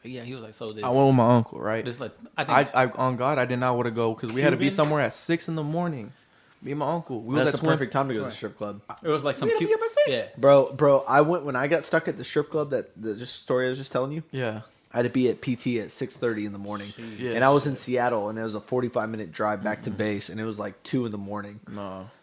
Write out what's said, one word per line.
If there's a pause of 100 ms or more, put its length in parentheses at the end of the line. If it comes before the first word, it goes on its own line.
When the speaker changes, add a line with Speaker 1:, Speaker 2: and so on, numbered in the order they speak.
Speaker 1:
like,
"Yeah."
He
was
like,
"So
this."
Speaker 2:
I
went
with
my
uncle,
right?
Speaker 1:
This,
like, (220)
I (200)
think
Speaker 2:
I,
I,
on
God,
I
did
not
wanna
go
'cause
we
had
to
be
Speaker 1:
Cuban?
Speaker 2:
somewhere
at
six
in
the
morning. (520)
Me
and
my
uncle.
We
was
Speaker 3:
That's
Speaker 2:
at
Speaker 3:
the
Speaker 2:
Twin
Speaker 3:
perfect
time
to
go
to
the
Speaker 1:
Right.
Speaker 3:
strip
club. (240)
Speaker 1:
It
was
like
some
Speaker 2:
We
had
to
Speaker 1:
cute
Speaker 2:
be
up
at
six.
Speaker 1:
Yeah. (140)
Speaker 3:
Bro,
bro,
I
went,
when
I
got
stuck
at
the
strip
club,
that,
the
just
story
I
was
just
telling
you.
Speaker 2:
Yeah. (320)
Speaker 3:
I
had
to
be
at
P
T
at
six
thirty
in
the
morning.
Speaker 1:
Jeez.
Speaker 2:
Yeah.
Speaker 3:
And
I
was
in
Seattle,
and
it
was
a
forty-five
minute
drive
back
to
Speaker 2:
Mm-hmm.
Speaker 3:
base,
and
it
was,
like,
two
in
the
morning. (100)
Speaker 2:
No. (140)